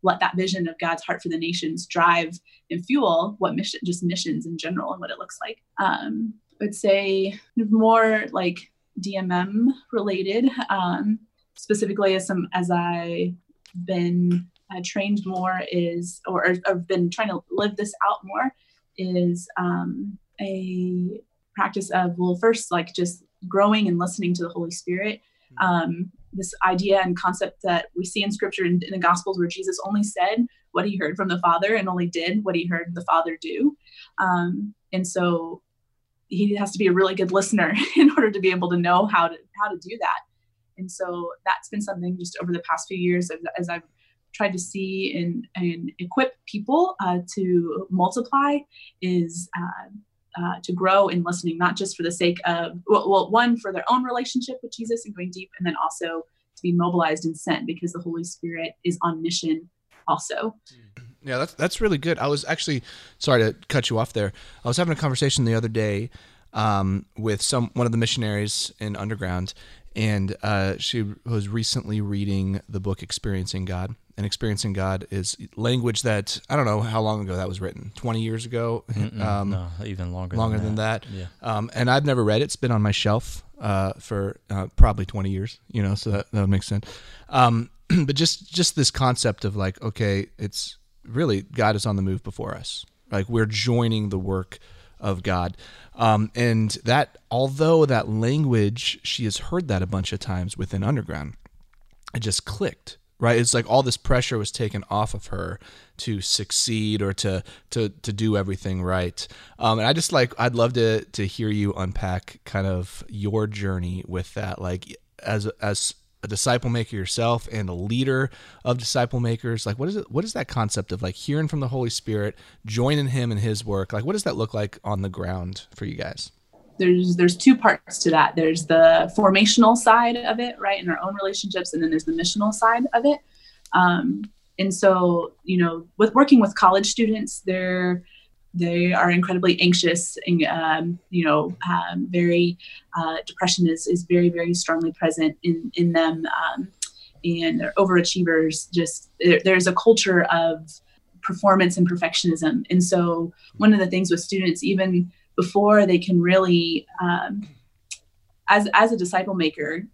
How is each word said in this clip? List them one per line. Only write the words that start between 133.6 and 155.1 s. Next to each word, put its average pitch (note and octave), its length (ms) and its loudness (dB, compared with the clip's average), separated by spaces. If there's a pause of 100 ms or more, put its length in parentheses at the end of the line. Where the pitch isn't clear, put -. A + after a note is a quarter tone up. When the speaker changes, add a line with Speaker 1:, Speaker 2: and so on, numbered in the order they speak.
Speaker 1:
Um, F#3 520 2 (340)
and F#3+ 160 0
so, F3+ 580 4 (120)
you F#3 120 0
know, E3+ 300 2 (100)
with G#3+ 180 4
working C4+ 240 8
with G#3 160 4
college - 360 6
students, G#3+ 560 0
they're, F#3 560 0 (500)
they F3 400 2
are F3 200 4
incredibly F3+ 480 2
anxious F3 640 2
and, E3+ 200 4
um, E3 520 -2 (120)
you F3 140 0
know, D3+ 320 2 (120)
um, F3 420 -2
very, F3 480 2 (400)
uh, E3 260 -4
depression F3+ 440 0
is, D#3+ 180 -2
is F3 160 0
very, F3 260 4
very E3+ 260 0
strongly E3 360 -2
present D#3 540 0
in, E3 300 0
in F3 180 4
them. E3 340 0
Um, E3 400 -4 (580)
and E3+ 360 0
they're - 180 -6
overachievers. F3 920 2
Just E3+ 380 -2 (100)
there, F3 240 6
there's F#3 240 6
a F3+ 60 0
culture F#3+ 500 6
of E3 440 0 (540)
performance F#3+ 540 4
and F3+ 120 4
perfectionism. E3 800 0
And F3+ 120 6
so E3+ 500 2 (260)
one G#3+ 140 8
of G#3 60 6
the F#3+ 80 2
things F3+ 240 0
with E3+ 80 2
students, F#3 460 -2
even F#3 480 2 (240)